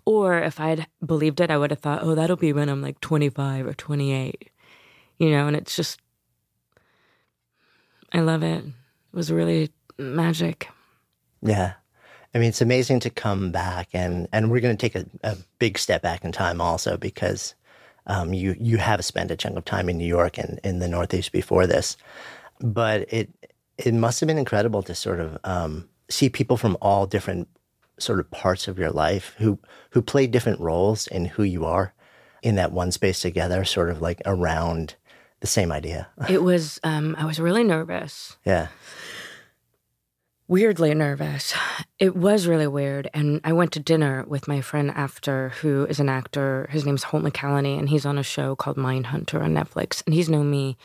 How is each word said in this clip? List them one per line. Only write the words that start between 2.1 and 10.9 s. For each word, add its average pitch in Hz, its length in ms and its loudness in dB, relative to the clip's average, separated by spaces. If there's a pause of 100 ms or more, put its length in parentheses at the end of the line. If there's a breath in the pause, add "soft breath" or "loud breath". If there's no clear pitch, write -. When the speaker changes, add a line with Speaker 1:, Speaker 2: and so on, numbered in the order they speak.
Speaker 1:
that'll 165 220 2
be 160 180 2
when 147 160 2
I'm, 139 100 -2
like, 139 200 -8
twenty-five 139 680 0
or - 80 -6
twenty-eight." 139 760 -4 (680 soft breath)
You 160 120 6
know, 147 180 4
and 147 80 0
it's - 200 -6
just, - 240 -4 (2000 soft breath)
I 175 80 2
love 160 220 2
it. 165 220 -2
It 147 80 -12 (400)
was 165 200 -4
really 165 380 2 (280)
magic. 160 680 -2 (760 soft breath)